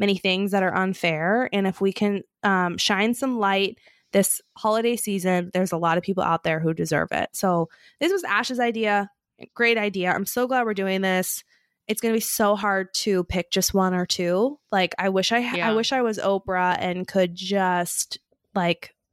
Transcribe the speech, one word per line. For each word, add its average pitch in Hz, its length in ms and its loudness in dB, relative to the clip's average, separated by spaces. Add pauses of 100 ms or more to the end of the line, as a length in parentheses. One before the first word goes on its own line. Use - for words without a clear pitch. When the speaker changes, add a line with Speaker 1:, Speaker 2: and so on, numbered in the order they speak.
Speaker 1:
many 202 180 2
things 190 320 0
that 196 140 2
are 175 100 0
unfair. 185 800 0
And 196 140 0
if 190 140 -2
we 196 120 2
can, 202 300 0 (200)
um, 185 340 2
shine 214 380 0
some 254 240 -2
light 196 400 0 (340)
this - 280 2 (160)
holiday 226 400 0
season, 185 580 -2
there's 180 180 0
a 170 60 -2
lot 165 180 2
of 180 60 -2
people 185 220 -2
out 165 180 2
there 160 160 0
who 165 160 0
deserve 156 380 -2
it. - 200 -2
So 170 360 0 (320)
this 330 120 2
was 370 120 0
Ash's 233 340 -2
idea. 214 500 0 (460)
Great 233 240 2
idea. 196 340 -2
I'm 190 140 -2
so 247 220 -2
glad 254 180 0
we're 214 80 -2
doing 190 280 0
this. 185 420 -2 (440)
It's 214 120 -2
gonna 226 140 0
be 226 60 2
so 214 340 2
hard 196 400 -2
to 185 300 0
pick 175 260 -4
just - 240 0
one 185 200 2
or 180 120 0
two. 185 520 0 (120)
Like, 185 260 0
I 196 120 0
wish 190 240 0
I 240 80 2
ha- 240 160 -4
Speaker 2:
Yeah. 196 140 0
Speaker 1:
I 220 40 2
wish 226 180 0
I 262 100 2
was 220 160 -2
Oprah 185 600 0
and 180 280 -4
could 180 280 0
just, 185 840 -2 (360)
like, 175 400 -2 (180)